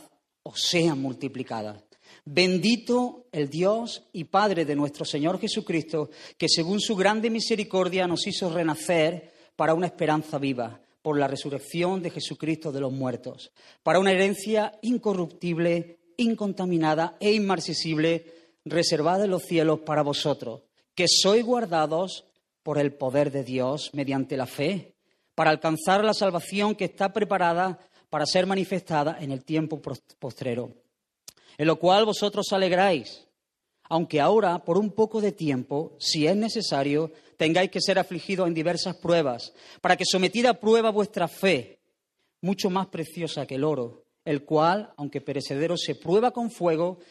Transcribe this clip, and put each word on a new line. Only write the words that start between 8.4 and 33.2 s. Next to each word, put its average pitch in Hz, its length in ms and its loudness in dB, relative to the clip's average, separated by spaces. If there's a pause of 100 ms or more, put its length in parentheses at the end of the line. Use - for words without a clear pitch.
renacer 165 840 0 (240)
para 160 180 2
una 175 140 0
esperanza 156 500 -2
viva, 123 420 -4 (220)
por 147 180 0
la 139 80 2
resurrección 143 720 -4
de 170 100 -6
Jesucristo 156 600 -6
de 135 80 -6
los 135 140 -4
muertos, 127 580 -8 (300)
para 165 180 4
una 196 120 4
herencia 196 680 0
incorruptible, 175 1200 -2 (160)
incontaminada 180 1040 0
e 208 140 4
inmarcesible, 165 1120 0 (220)
reservada 165 600 2
en 190 60 0
los 180 120 -2
cielos 156 380 2
para 151 220 0
vosotros, 135 580 -4 (340)
que 175 120 2
sois 214 360 4
guardados 180 840 0 (360)
por 147 160 -2
el 143 160 2
poder 139 380 0
de 139 120 -4
Dios 127 500 -4
mediante 135 440 -2
la 127 80 -2
fe, 160 480 -4 (420)
para 160 140 4
alcanzar 160 540 2
la 214 100 2
salvación 196 600 -2
que 190 100 -4
está 196 260 -2
preparada 180 680 0 (300)
para 151 160 -2
ser 185 200 2
manifestada 170 720 -2
en 139 120 -8
el 131 120 -8
tiempo 156 380 -2
pros-, 131 220 -10 (160)
postrero, 123 520 -6 (840)
en 156 100 0
lo 160 100 2
cual 185 280 4
vosotros 208 480 -2
alegráis, 180 720 0 (680)